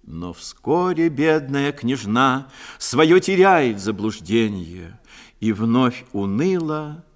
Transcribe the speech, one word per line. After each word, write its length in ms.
Но 280
вскоре 760
бедная 640
княжна 760
свое 440
теряет 600
заблужденье 1200
и 140
вновь 600
уныла 920